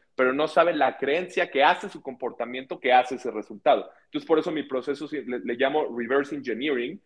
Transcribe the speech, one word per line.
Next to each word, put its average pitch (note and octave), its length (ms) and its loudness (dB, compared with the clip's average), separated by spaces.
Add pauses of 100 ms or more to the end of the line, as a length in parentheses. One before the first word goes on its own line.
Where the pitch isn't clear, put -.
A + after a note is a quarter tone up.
(140)
pero B2+ 180 4
no D3+ 140 0
sabe E3 280 4
la C3+ 240 2
creencia F3 520 -2
que C#3 140 4
hace F3+ 240 4
su D#3 140 -14
comportamiento, B2 760 -8
que B2 140 2
hace B2 240 4
ese A#2 140 -6
resultado. G#2+ 600 0 (140)
Entonces, C#3+ 220 -8
por D#3+ 120 4
eso D#3+ 140 -2
mi D3+ 120 -4
proceso C#3 440 -6
sí, C#3+ 140 -8
le, B2 180 -6
le A#2+ 140 -4
llamo C3+ 320 2 (100)
reverse C3+ 380 0
engineering, B2+ 720 -4